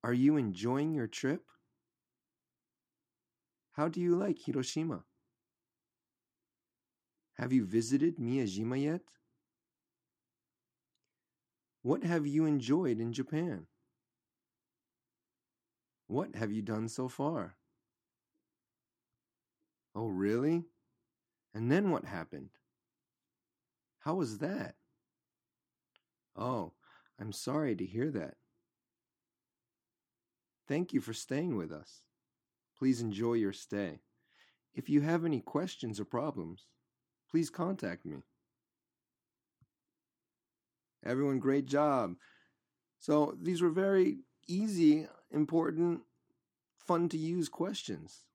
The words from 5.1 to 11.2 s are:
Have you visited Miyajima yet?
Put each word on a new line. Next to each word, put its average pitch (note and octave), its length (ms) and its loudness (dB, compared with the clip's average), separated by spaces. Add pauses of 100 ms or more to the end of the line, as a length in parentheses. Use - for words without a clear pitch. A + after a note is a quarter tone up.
Have B2 140 -4
you B2+ 140 4
visited B2+ 520 2
Miyajima A#2+ 640 0
yet? D#3 200 0 (2750)